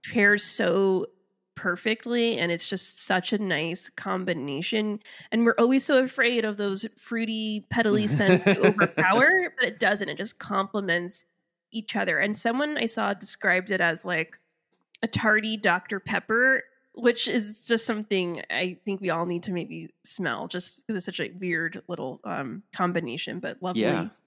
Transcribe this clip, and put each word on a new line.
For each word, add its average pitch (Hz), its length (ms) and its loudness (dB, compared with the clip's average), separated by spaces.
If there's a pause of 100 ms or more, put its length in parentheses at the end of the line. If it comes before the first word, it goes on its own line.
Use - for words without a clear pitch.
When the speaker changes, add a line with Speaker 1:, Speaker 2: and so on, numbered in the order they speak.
(100)
Speaker 1:
pairs 202 340 4
so 190 600 2 (540)
perfectly, 226 760 0
and 170 120 0
it's 170 160 -2
just - 380 -6
such 185 300 0
a 202 40 0
nice 170 520 -2
combination. 185 1080 -4 (320)
And 233 140 4
we're 233 140 6
always 262 260 4
so 262 180 4
afraid 247 440 0
of 208 100 -4
those 202 300 -2 (100)
fruity, 220 760 -4
petally 214 380 2
scents 180 360 6
to 190 140 6
Speaker 2:
<laughs> 202 80 4
Speaker 1:
overpower, 240 920 4
but 247 100 2
it - 100 -8
doesn't. 202 300 0
It 151 80 -6
just 208 220 -8
complements 190 840 -2 (480)
each 220 260 -8
other. 180 220 0
And 202 160 0
someone 277 440 -2
I 233 80 0
saw 208 260 -2
described 190 580 -2
it 185 120 2
as, 170 240 -2
like, 165 320 -4 (640)
a 226 40 -4
tardy 220 520 2
Doctor 190 420 0
Pepper, 247 640 2 (320)
which 240 340 2
is 214 380 -2
just 226 180 0
something 190 680 -2
I 180 360 -2
think 196 160 -4
we 185 80 -2
all 165 160 0
need 175 180 -4
to 208 80 -4
maybe 165 380 -6 (120)
smell, 165 460 -6
just - 380 -10
'cause 214 100 -4
it's 180 100 -6
such 185 140 -8
a 135 180 -4
weird 170 500 -4
little, 156 360 -8
um, 143 380 -8 (100)
combination, 175 680 -4
but - 240 -10
lovely 180 200 -2
Speaker 2:
Yeah. 139 260 0 (180)